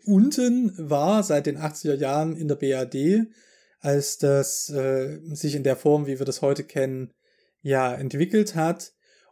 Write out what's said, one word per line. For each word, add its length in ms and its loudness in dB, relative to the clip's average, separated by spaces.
unten 720 4
war, 440 2
seit 240 0
den 120 -2
achtziger 360 -4
Jahren 420 -2
in 120 -4
der 60 0
B 160 -2
R 160 -2
D, 380 2
als 380 -2
das, 520 0
äh, 480 -2
sich 200 -4
in 100 -4
der 120 2
Form, 300 2
wie 120 -4
wir 80 -6
das 160 -6
heute 220 0
kennen, 480 -6
ja, 320 0
entwickelt 640 0
hat. 380 -2